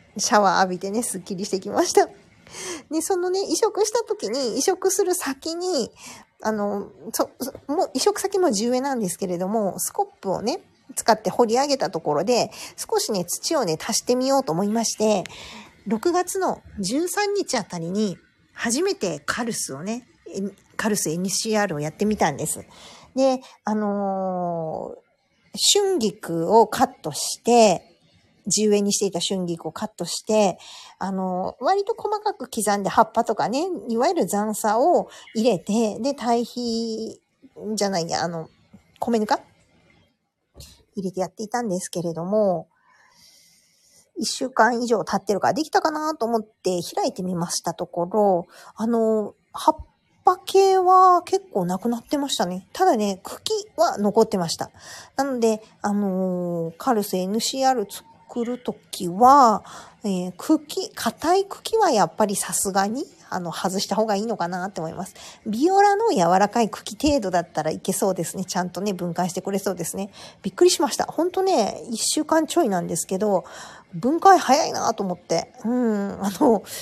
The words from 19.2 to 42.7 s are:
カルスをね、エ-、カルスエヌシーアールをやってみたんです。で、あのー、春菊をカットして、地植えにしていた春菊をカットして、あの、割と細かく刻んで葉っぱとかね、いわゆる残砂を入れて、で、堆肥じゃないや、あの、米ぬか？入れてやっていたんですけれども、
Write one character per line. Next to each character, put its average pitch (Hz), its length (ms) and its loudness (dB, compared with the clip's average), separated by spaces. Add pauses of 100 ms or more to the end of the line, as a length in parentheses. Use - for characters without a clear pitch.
カ - 240 -6
ル 233 100 -4
ス - 200 -8
を 139 80 -12
ね、 226 240 -8 (220)
エ-、 196 140 -8 (340)
カ 214 140 -2
ル 208 60 2
ス - 120 -4
エ 151 80 -2
ヌ 185 140 -4
シ 220 200 -4
ー 214 100 2
ア 208 40 2
ー 196 40 -2
ル 160 80 -6
を 147 40 -4
や 151 80 -4
っ 156 40 -8
て - 120 -4
み 214 140 0
た 180 120 2
ん 135 60 -6
で 151 100 -4
す。 - 140 -6 (560)
で、 262 240 2 (240)
あ 214 100 0
の 190 1200 -4 (580)
ー、 - 260 2
春 392 180 2
菊 170 540 -2
を 220 140 8
カ - 180 0
ッ - 160 -4
ト 156 120 -8
し - 300 -8
て、 226 520 4 (520)
地 214 200 0
植 208 120 4
え 202 40 2
に 202 100 0
し - 60 -2
て 202 80 0
い 185 40 -2
た 175 100 -4
春 185 260 -2
菊 170 220 -6
を 160 40 -8
カ - 140 -6
ッ - 100 -18
ト 175 80 -8
し - 180 -8
て、 214 360 2 (400)
あ 190 120 -6
の、 185 500 -4
割 392 240 0
と 453 120 -4
細 415 240 -4
か 403 140 -4
く 254 140 -12
刻 208 280 -2
ん 202 60 -4
で 185 80 -2
葉 226 120 6
っ 220 100 2
ぱ 226 120 0
と 220 100 -2
か 165 140 -2
ね、 277 180 -2 (220)
い 226 80 -4
わ 254 120 2
ゆ 381 60 0
る 254 120 0
残 208 280 -2
砂 214 240 0
を 269 300 2 (260)
入 226 160 2
れ 185 80 0
て、 208 420 -2
で、 269 140 -2
堆 240 300 0
肥 226 760 -6 (540)
じ 202 100 -2
ゃ 202 60 0
な 185 100 -2
い 165 80 -4
や、 - 140 -2
あ 170 60 -2
の、 165 200 -8 (520)
米 233 180 0
ぬ 214 80 0
か？ 294 140 0 (1600)
入 196 60 -6
れ 185 100 -4
て 185 80 -6
や 180 60 0
っ 170 40 -14
て - 120 -12
い 208 60 -8
た 240 140 -4
ん 233 60 -4
で 185 120 -2
す - 80 -10
け 175 140 -6
れ 170 120 -4
ど 160 100 -6
も、 190 440 0 (1500)